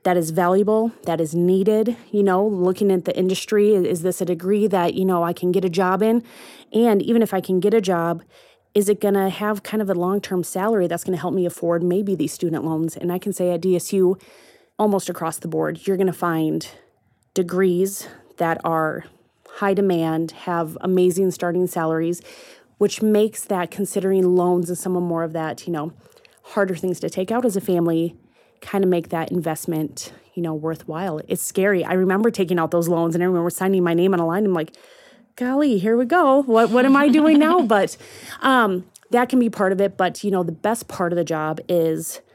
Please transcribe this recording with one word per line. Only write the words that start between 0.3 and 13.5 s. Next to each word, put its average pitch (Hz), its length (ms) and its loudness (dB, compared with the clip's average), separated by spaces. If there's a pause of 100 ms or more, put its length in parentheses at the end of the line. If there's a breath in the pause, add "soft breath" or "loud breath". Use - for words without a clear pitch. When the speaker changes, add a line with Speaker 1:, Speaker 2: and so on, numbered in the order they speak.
Speaker 1:
valuable, 202 640 2 (120)
that 165 160 -2
is 156 140 -4
needed, 190 600 2 (180)
you 202 100 2
know, 196 240 2
looking 190 440 0
at 180 140 0
the - 140 -4
industry, 202 580 2
i-, 185 40 2
is 175 220 -2
this 180 180 -2
a 185 40 -2
degree 180 420 0
that, 180 280 0
you 190 100 -2
know, 180 200 2
I 170 100 -2
can 180 180 -2
get 190 120 0
a 185 40 0
job 185 340 0
in? 226 200 2 (500 loud breath)
And 214 300 4
even 233 180 2
if 202 140 0
I 190 60 0
can 185 200 0
get 208 140 2
a 226 60 4
job, 170 420 -2 (520 soft breath)
is 208 140 2
it 202 120 0
gonna 196 280 2
have 208 360 -4
kind 214 180 -4
of 196 80 -2
a 185 40 2
long-term 180 500 -2
salary 196 420 -2
that's 170 180 -6
gonna 180 140 -4
help 165 160 -4
me 185 100 0
afford 170 380 -2
maybe 190 320 0
these 156 180 -2
student 160 320 -4
loans? 160 320 -4
And 175 160 -4
I 185 60 -2
can 196 140 -6
say 180 180 -2